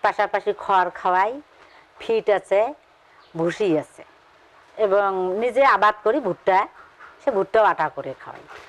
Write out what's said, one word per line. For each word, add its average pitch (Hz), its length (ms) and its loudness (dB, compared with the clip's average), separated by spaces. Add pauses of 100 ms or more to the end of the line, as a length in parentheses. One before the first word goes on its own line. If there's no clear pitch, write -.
পাশাপাশি 202 560 -2
খড় 185 360 2
খাওয়াই, 202 460 0 (580)
ফিট 220 320 -2
আছে, 208 440 0 (640)
ভুসি 165 420 0
আছে। - 260 -10 (720)
এবং 190 600 0
নিজে 240 260 0
আবাদ 208 300 4 (100)
করি 233 160 2
ভুট্টা, 196 480 0 (560)
সে 277 60 0
ভুট্টাও 214 340 0
আটা 165 240 0
করে 135 320 -12
খাওয়াই। - 220 -18 (260)